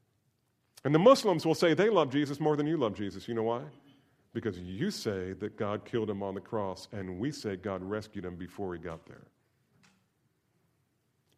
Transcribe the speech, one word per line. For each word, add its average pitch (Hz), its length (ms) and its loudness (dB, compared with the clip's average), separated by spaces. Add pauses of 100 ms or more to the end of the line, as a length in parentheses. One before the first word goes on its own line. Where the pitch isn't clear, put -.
(840)
And 139 100 2
the 156 60 6
Muslims 196 480 6
will 160 80 4
say, 165 200 6
"They 202 160 4
love 160 200 4
Jesus 143 300 0
more 151 160 2
than 147 100 0
you 165 100 0
love 110 180 0
Jesus." 98 340 -8
You 117 60 -4
know 113 100 0
why? 120 180 0 (720)
Because 110 260 -4
you 95 320 -4
say 95 440 -4
that 101 220 -8
God 107 280 -4
killed 110 260 -2
him 98 120 -4
on 98 120 -4
the 98 60 -6
cross, 98 500 -6
and 92 300 -8
we 139 100 -2
say 110 240 -6
God 92 280 -6
rescued 101 420 -8
him 87 100 -8
before 90 380 -8
he 87 80 -8
got 82 260 -12
there. - 200 -20 (2000)